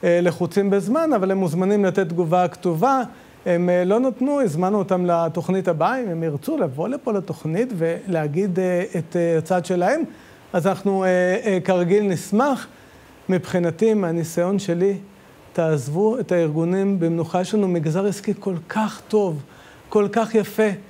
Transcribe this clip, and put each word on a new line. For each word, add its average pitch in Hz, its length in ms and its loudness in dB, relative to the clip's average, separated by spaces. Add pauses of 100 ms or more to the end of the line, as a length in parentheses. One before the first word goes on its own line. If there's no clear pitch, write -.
אה, 175 180 4
לחוצים 180 480 0
בזמן, 233 460 0
אבל 190 160 0
הם 190 60 0
מוזמנים 190 480 2
לתת 185 240 0
תגובה 175 380 2
כתובה, 202 540 0 (440)
הם, 180 240 2
אה, 180 160 4
לא 202 140 2
נתנו, 269 420 0
הזמנו 185 360 0
אותם 185 280 0
לתוכנית 175 640 0
הבאה, 180 360 0
אם 208 60 -4
הם 165 140 -4
ירצו 160 340 -4
לבוא 165 320 -2
לפה 262 240 -4
לתוכנית 190 640 -4
ולהגיד, 165 840 -2
אה, 180 240 0 (160)
את, - 160 -8
אה, 170 220 2
הצד 170 280 0
שלהם, 190 360 0 (520)
אז 175 140 0
אנחנו, 190 360 0
אה, 185 60 2 (360)
אה, 196 180 2
כרגיל 185 400 2
נשמח. 208 640 0 (600)
מבחינתי, 180 640 2
מהניסיון 175 680 0
שלי, 190 340 0 (600)
תעזבו 160 680 0
את 180 120 -4
הארגונים 175 680 2
במנוחה, 165 420 0
יש 185 120 -4
לנו 208 140 2
מגזר 170 380 0
עסקי 208 340 -2
כל 190 160 -4 (140)
כך 214 380 -4
טוב, 185 340 0 (480)
כל 208 220 2
כך 226 240 -2
יפה 220 340 2 (200)